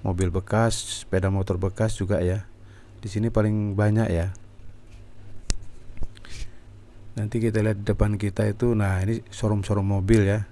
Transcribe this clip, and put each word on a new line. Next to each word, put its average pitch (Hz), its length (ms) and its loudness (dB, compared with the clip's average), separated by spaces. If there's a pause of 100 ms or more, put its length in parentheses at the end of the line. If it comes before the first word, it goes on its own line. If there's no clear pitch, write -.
Mobil 92 240 2
bekas, 107 720 0
sepeda 95 320 0
motor 95 240 0
bekas 98 400 0
juga 92 240 0
ya. 90 240 0 (560)
Di - 80 -10
sini 107 240 0
paling 107 400 2
banyak 107 400 4
ya. 85 240 0 (2750)
Nanti 107 240 -2
kita 110 240 2
lihat 104 160 2
di 104 80 -4
depan 104 320 2
kita 104 240 0
itu, 117 320 2
nah 95 240 2
ini 104 320 -2
showroom-showroom 101 640 0
mobil 98 320 6
ya. 104 220 0